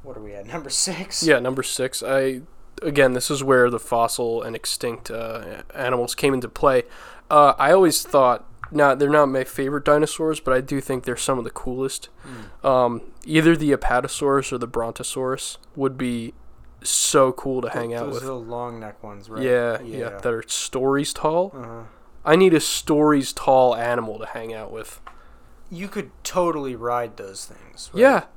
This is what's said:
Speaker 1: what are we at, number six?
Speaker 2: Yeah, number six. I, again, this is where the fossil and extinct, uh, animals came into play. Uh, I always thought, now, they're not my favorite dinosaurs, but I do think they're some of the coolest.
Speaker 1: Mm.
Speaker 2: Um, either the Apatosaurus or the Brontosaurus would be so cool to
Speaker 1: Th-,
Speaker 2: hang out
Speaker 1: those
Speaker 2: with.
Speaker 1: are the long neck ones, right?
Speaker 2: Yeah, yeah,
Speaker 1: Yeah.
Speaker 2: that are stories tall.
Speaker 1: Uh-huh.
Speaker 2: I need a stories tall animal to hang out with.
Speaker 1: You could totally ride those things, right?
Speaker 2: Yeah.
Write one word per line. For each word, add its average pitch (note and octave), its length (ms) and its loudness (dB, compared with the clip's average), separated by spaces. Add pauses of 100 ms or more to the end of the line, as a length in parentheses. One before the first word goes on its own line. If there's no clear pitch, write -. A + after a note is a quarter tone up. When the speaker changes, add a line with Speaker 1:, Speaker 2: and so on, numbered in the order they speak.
Speaker 1:
what B2+ 160 -16
are G#2+ 40 -14
we G#2 120 -16
at, G2+ 120 -14
number C#3 240 -12
six? F3 540 -4
Speaker 2:
Yeah, D3 160 4
number C3 240 -2
six. - 420 -6
I, C3+ 360 -2 (400)
again, C#3+ 320 2
this B2 180 -4
is C#3 120 -2
where B2+ 260 6
the A2+ 100 -4
fossil A#2 640 -2
and A2+ 120 -8
extinct, - 540 -8
uh, A2+ 520 -10 (120)
animals B2 400 -2
came C#3 200 0
into B2 160 -4
play. C3 340 2 (480)
Uh, D3 260 8
I C#3 140 4
always F3+ 320 6
thought, B2 420 4 (260)
now, C#3+ 240 4
they're C#3+ 140 2
not D3+ 180 6
my C3 160 -2
favorite C#3 420 -6
dinosaurs, D3+ 540 2
but C3 120 -2
I C3 80 4
do C#3 220 -4
think C3 220 -4
they're B2 120 -4
some C3+ 220 -2
of A#2 60 -4
the - 80 -10
coolest. - 580 -6 (540)
Speaker 1:
Mm. C#3+ 40 2
Speaker 2:
Um, B2 340 4 (220)
either D#3+ 320 4
the D3+ 160 0
Apatosaurus C#3 800 0
or B2+ 60 -6
the A#2+ 80 -6
Brontosaurus B2+ 920 -6 (160)
would C3+ 200 -2
be A#2+ 380 -6 (480)
so - 520 4
cool C3 280 -4
to A#2 80 -6
Speaker 1:
Th-, A#2 100 -10
Speaker 2:
hang A#2 140 -6
out A#2 140 -6
Speaker 1:
those C3+ 80 -8
Speaker 2:
with. A#2+ 80 -8
Speaker 1:
are C3+ 40 -8
the C3 120 -8
long A#2 400 -10
neck G#2+ 240 -16
ones, G#2 260 -18
right? A2+ 140 -8
Speaker 2:
Yeah, A#2+ 400 0
yeah, A2 140 -12
Speaker 1:
Yeah. A#2 200 -6
Speaker 2:
that A#2 160 -2
are A2+ 140 -6
stories C#3 680 -2
tall. F3 420 -2
Speaker 1:
Uh-huh. A#2 260 -14 (440)
Speaker 2:
I D3+ 100 8
need F#3 200 8
a D3+ 40 4
stories D3 720 2
tall B2+ 440 4
animal A#2 420 -4
to G#2+ 80 -12
hang A2+ 300 -10
out A2 160 -12
with. A2 280 -14 (680)
Speaker 1:
You F#3 180 -12
could F#3+ 220 -10 (140)
totally D#3 520 -2
ride A#2+ 420 -4
those G2 280 -14
things, - 480 -20
right? F#3 80 0
Speaker 2:
Yeah. B3+ 220 6 (140)